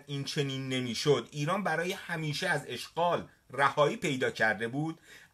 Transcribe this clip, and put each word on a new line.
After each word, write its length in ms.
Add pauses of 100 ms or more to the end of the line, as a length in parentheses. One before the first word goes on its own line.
این 180
چنین 440
نمیشد، 640
ایران 340
برای 280
همیشه 560
از 180
اشغال 640 (220)
رهایی 460
پیدا 340
کرده 380
بود، 320 (340)